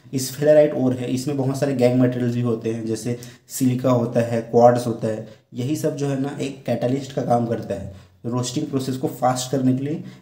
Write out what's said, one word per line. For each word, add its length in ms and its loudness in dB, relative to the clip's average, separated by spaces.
स्फेलेराइट 600 4
ओर 180 2
है, 180 -6
इसमें 260 -2
बहुत 220 0
सारे 160 0
गैंग 260 4
materials 340 2
भी 60 -2
होते 300 -2
हैं, 140 -6
जैसे 320 -4
सिलिका 420 0
होता 300 2
है, 200 -2
क्वार्ट्ज 460 6
होता 200 -4
है। 200 -6
यही 220 -4
सब 200 -4
जो 120 -4
है 140 -2
ना 200 -6
एक 240 -8
catalyst 480 -2
का 100 -4
काम 240 0
करता 280 -4
है 280 -14
रोस्टिंग 420 -4
process 300 -4
को 120 -4
fast 420 -2
करने 220 2
के 100 -2
लिए। 200 -6